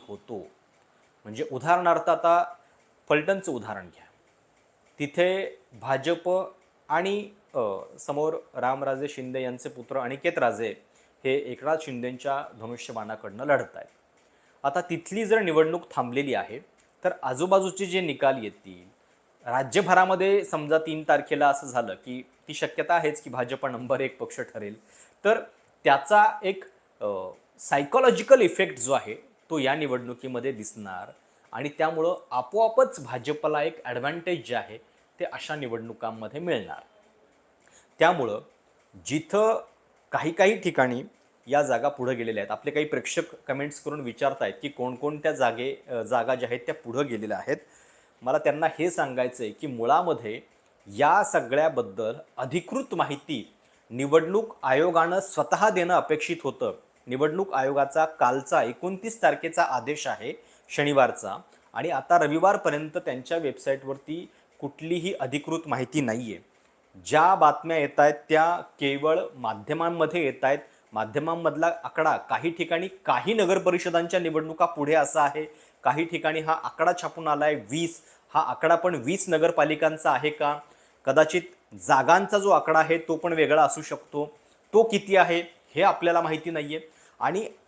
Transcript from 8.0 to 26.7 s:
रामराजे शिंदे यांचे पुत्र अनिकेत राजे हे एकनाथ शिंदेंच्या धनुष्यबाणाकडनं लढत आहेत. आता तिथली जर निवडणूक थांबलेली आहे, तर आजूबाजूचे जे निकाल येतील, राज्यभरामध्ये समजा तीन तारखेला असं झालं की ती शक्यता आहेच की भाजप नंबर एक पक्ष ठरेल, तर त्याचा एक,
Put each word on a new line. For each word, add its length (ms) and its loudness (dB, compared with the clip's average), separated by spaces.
रामराजे 540 -2
शिंदे 340 -8
यांचे 280 -8
पुत्र 300 -8
अनिकेत 380 -4
राजे 380 0
हे 100 0
एकनाथ 480 -2
शिंदेंच्या 640 -6
धनुष्यबाणाकडनं 840 -10
लढत 300 0
आहेत. 120 -16
आता 180 0
तिथली 440 -6
जर 160 4
निवडणूक 400 4
थांबलेली 380 -2
आहे, 260 -4
तर 60 2
आजूबाजूचे 640 2
जे 160 -2
निकाल 420 0
येतील, 460 -16
राज्यभरामध्ये 960 2
समजा 320 -2
तीन 300 -4
तारखेला 400 2
असं 200 0
झालं 260 -4
की 300 -12
ती 60 -12
शक्यता 400 -2
आहेच 280 0
की 80 -14
भाजप 360 -4
नंबर 360 -2
एक 180 -4
पक्ष 200 -10
ठरेल, 420 -10
तर 140 4
त्याचा 420 6
एक, 200 -4